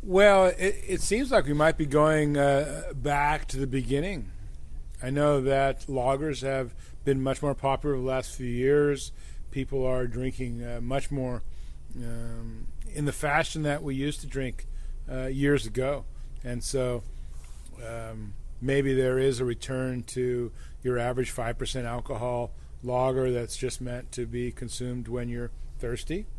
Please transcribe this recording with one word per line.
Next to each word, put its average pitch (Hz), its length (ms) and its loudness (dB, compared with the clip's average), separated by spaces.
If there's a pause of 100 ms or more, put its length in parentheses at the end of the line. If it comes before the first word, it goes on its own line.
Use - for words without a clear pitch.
Well, 196 440 8
it, 185 400 2
it 185 140 0
seems 247 300 2
like 196 140 6
we 143 80 2
might 156 240 6
be 156 80 2
going, 151 500 6
uh, 143 500 2 (100)
back 143 540 2
to 131 80 -2
the 139 100 0
beginning. 135 640 -2 (720)
I 127 80 -2
know 147 300 4
that 135 440 2
lagers 135 560 0
have 131 320 -2 (320)
been 135 160 4
much 135 220 -2
more 143 100 2
popular 139 440 0
the 127 40 -2
last 131 340 -2
few 127 120 -4
years. 135 640 4 (400)
People 135 340 -2
are 127 220 2
drinking, 120 560 -4
uh, 120 180 -4
much 131 300 0
more, 127 320 -2 (520)
um, 113 720 -4 (260)
in 147 140 -2
the 143 60 2
fashion 156 500 0
that 147 220 0
we 143 100 -2
used 139 280 -2
to 143 60 -8
drink, 127 380 -4 (460)
uh, 131 160 -4
years 135 400 4
ago. 127 380 -2 (380)
And 120 200 -4
so, 123 400 -2 (840)
um, 113 460 -8 (260)
maybe 135 360 2
there 127 240 4
is 131 200 4
a 127 60 2
return 127 580 -2
to 123 480 -2 (300)
your 123 160 0
average 123 320 0
five 117 300 -4
percent 123 260 -4
alcohol 120 640 -2 (320)
lager 127 500 2
that's 120 240 -2
just - 260 -4
meant 123 320 -8
to 120 120 -4
be 120 260 -2
consumed 123 560 -6
when 120 220 -4
you're 120 220 -4 (260)
thirsty. 147 480 -4 (140)